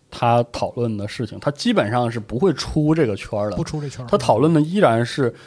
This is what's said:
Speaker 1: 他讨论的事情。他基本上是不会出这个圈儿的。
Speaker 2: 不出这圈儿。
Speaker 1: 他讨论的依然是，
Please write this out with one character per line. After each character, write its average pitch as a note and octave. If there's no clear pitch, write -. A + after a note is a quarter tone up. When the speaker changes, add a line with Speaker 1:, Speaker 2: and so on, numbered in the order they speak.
Speaker 1:
他 A#2+
讨 -
论 A#2
的 G2+
事 A2+
情。 -
他 D3
基 A3+
本 G#2+
上 A#2+
是 A#2
不 A2
会 F#3
出 D3+
这 D#3+
个 G#2
圈 -
儿 G#2
的。 F#2
Speaker 2:
不 E3
出 D3+
这 D3
圈 B2+
儿。 A#2+
Speaker 1:
他 G3+
讨 A#2+
论 D#3+
的 D3+
依 D#3+
然 A#2+
是， A#2+